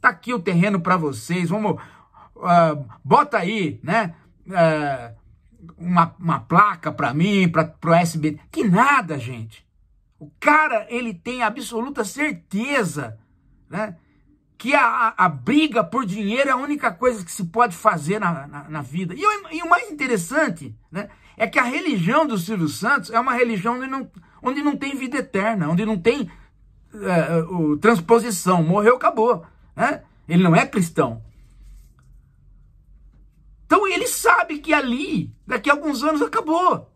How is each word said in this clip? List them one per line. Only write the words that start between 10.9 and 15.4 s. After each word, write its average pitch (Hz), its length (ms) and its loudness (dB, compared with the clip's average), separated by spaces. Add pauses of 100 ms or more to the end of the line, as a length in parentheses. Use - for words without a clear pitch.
tem 247 300 -8
absoluta 240 600 -6
certeza, 202 1160 -4 (500)
né, 196 260 -8 (600)
que 269 180 -2
a, 277 100 4
a, 220 420 2
a - 20 4
briga 226 560 2